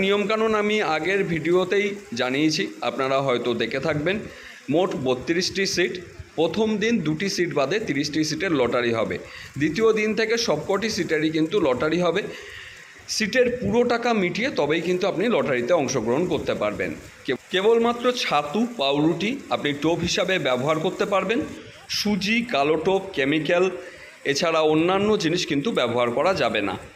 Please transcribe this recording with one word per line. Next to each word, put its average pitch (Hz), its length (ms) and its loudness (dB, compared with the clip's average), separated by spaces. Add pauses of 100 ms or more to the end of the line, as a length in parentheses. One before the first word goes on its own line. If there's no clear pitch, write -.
নিয়মকানুন 208 520 2
আমি 208 200 2 (200)
আগের 180 280 0
ভিডিওতেই 180 640 2 (340)
জানিয়েছি, 147 440 0 (260)
আপনারা 135 280 0 (100)
হয়তো 120 220 0 (120)
দেখে 131 260 -2
থাকবেন। 156 280 0 (580)
মোট 180 160 2 (160)
বত্রিশটি 170 600 0 (100)
সিট, 180 200 0 (420)
প্রথম 170 320 0 (140)
দিন 233 100 2 (140)
দুটি 156 280 -2
সিট 170 240 0
বাদে 139 180 2 (100)
তিরিশটি 147 320 -2 (100)
সিটের 160 300 -2
লটারি 120 400 2
হবে। 95 160 -2 (440)
দ্বিতীয় 170 300 2 (100)
দিন 214 100 0 (100)
থেকে 226 160 0 (120)
সবকটি 196 420 0
সিটেরই 156 480 0
কিন্তু 160 180 0 (120)
লটারি 156 380 0
হবে। 170 160 0 (960)
সিটের 233 320 2 (140)
পুরো 202 200 2 (120)
টাকা 233 160 0 (120)
মিটিয়ে 185 280 -2 (100)
তবেই 156 220 2
কিন্তু 180 300 -2
আপনি 160 120 0 (120)
লটারিতে 123 460 2
অংশগ্রহণ 123 420 0 (100)
করতে 127 280 -2
পারবেন। 95 300 -2 (340)
কে-, 127 160 -2 (100)
কেবলমাত্র 233 540 4 (160)
ছাতু, 147 400 0 (160)
পাউরুটি 156 520 2 (200)
আপনি 131 200 0 (140)
টোপ 165 140 2 (100)
হিসাবে 185 280 0 (120)
ব্যবহার 131 380 2
করতে 185 280 -2
পারবেন। 196 260 0 (580)
সুজি, 208 400 0 (160)
কালো 147 320 4
টোপ, 190 160 2 (140)
কেমিক্যাল, 156 480 2 (680)
এছাড়া 160 300 2
অন্যান্য 170 480 4 (140)
জিনিস 165 280 0
কিন্তু 143 180 0 (100)
ব্যবহার 120 380 2
করা 165 140 2 (100)
যাবে 110 200 0
না। 98 140 -2 (200)